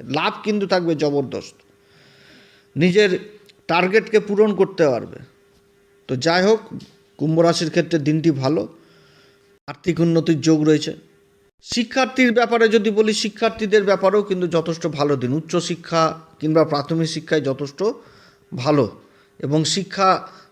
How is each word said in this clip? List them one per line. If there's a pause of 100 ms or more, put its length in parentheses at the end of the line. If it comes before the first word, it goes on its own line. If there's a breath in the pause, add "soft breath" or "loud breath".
লাভ (120)
কিন্তু
থাকবে
জবরদস্ত, (1200 soft breath)
নিজের (500)
টার্গেটকে
পূরণ
করতে
পারবে। (920)
তো
যাই
হোক, (580)
কুম্ভ
রাশির
ক্ষেত্রে
দিনটি
ভালো, (960 soft breath)
আর্থিক
উন্নতির
যোগ
রয়েছে। (680)
শিক্ষার্থীর
ব্যাপারে
যদি
বলি,
শিক্ষার্থীদের
ব্যাপারেও
কিন্তু
যথেষ্ট
ভালো
দিন,
উচ্চশিক্ষা (200)
কিংবা
প্রাথমিক
শিক্ষায়
যথেষ্ট (680 soft breath)
ভালো। (480 soft breath)
এবং
শিক্ষা, (240 loud breath)